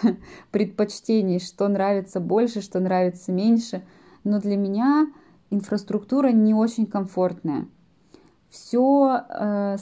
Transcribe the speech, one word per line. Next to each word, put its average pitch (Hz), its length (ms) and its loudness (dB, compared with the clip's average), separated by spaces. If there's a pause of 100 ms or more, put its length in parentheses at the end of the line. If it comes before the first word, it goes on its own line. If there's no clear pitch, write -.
(200)
<laughs> - 320 -20
предпочтений, 208 880 -2
что 196 300 -4
нравится 196 500 -2
больше, 214 420 0
что 185 180 -6
нравится 185 520 -2
меньше. 208 520 0 (400)
Но 208 160 0
для 202 180 -2
меня 240 500 2 (420)
инфраструктура 208 760 -2
не 220 260 4
очень 226 320 0
комфортная. 180 800 -4 (880)
Все, 262 760 2
э, 202 540 -4